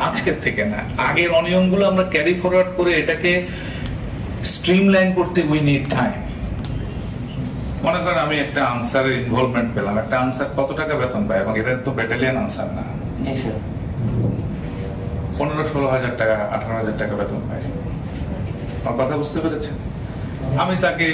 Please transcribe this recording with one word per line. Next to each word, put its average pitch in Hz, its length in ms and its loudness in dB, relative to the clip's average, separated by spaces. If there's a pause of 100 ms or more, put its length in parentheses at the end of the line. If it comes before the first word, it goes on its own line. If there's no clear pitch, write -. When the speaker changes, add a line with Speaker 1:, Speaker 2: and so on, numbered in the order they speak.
Speaker 1:
আজকের 165 380 0
থেকে 107 180 0 (100)
না, 107 80 -4 (280)
আগের 170 220 2 (100)
অনিয়মগুলো 185 500 4
আমরা 185 140 4 (100)
ক্যারি 156 280 4
ফরওয়ার্ড 185 360 4
করে 175 140 4 (100)
এটাকে 160 300 2 (1200)
স্ট্রিমলাইন 190 560 6 (100)
করতে 175 220 2 (120)
we 151 160 4
need 135 160 4 (120)
time। 113 220 0 (1700)
মনে 170 180 2
করেন, 175 220 2
আমি 151 180 0
একটা 143 160 -2 (120)
আনসারের 131 500 2
ইনভলভমেন্ট 117 520 2
পেলাম, 101 240 0
একটা - 240 0
আনসার 131 340 0
কত 139 140 0 (100)
টাকা 151 200 0
বেতন 123 280 0
পায়? 95 140 2
এবং 107 180 -2
এটা 123 120 0 (120)
তো 135 140 0
ব্যাটালিয়ন 131 440 0
আনসার - 340 -4
না, - 80 -6 (400)
Speaker 2:
জি - 180 -2
স্যার। 110 160 -2 (1800)
Speaker 1:
পনেরো 151 340 0
ষোলো 139 220 0
হাজার 123 260 0
টাকা, 110 140 4 (200)
আঠারো 110 260 -2
হাজার 107 200 -2
টাকা 107 200 -2
বেতন 101 280 -2
পায়। - 160 -4 (1200)
আমার 120 160 -2
কথা 131 220 0
বুঝতে 143 220 -2
পেরেছেন? - 320 -2 (840)
আমি 185 120 2 (100)
তাকে 165 300 2